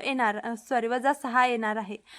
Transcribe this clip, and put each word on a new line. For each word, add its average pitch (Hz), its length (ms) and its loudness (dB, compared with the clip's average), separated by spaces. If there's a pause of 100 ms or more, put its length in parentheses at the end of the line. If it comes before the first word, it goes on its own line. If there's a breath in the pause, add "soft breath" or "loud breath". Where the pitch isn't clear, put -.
येणार, 240 340 0
अ, 233 180 -6
सॉरी, 226 300 -2
वजा 254 260 2
सहा 254 340 2
येणार 226 300 0
आहे. 202 200 -6 (220 loud breath)